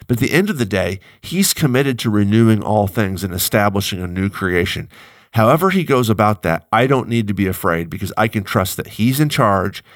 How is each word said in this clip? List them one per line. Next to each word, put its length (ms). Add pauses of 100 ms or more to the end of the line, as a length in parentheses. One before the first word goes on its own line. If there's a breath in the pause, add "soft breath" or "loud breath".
But 100
at 40
the 120
end 180
of 80
the 60
day, 340 (220 soft breath)
he's 320
committed 480
to 100
renewing 520
all 240
things 360
and 120
establishing 640
a 60
new 240
creation. 580 (440 loud breath)
However 380
he 140
goes 240
about 340
that, 300
I 140
don't 220
need 200
to 60
be 120
afraid 440
because 260
I 100
can 160
trust 360
that 80
he's 340
in 80
charge 560 (120 soft breath)